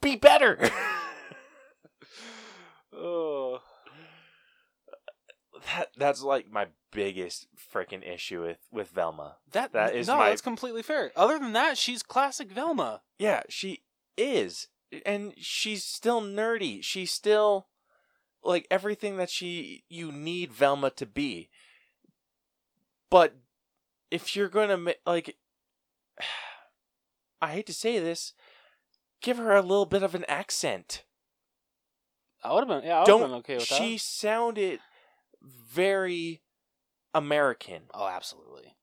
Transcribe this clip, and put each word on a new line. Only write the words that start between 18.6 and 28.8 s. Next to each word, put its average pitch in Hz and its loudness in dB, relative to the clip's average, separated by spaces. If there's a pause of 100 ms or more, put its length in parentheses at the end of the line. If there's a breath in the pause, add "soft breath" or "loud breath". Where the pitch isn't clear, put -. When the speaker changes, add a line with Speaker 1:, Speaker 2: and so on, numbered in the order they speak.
Speaker 1:
everything 202 -4
that 180 -4
she, 175 -8
you 165 -10
need 156 -6
Velma 139 4
to - -10
be. 107 -6 (1600 soft breath)
But 175 8 (760)
if - -6
you're 202 0
gonna 202 2
ma-, 170 -2 (140)
like, 170 -2 (840)
<sighs> - -14
I 156 -2
hate 185 -8
to 175 -12
say 226 -2
this, 170 -6 (880 soft breath)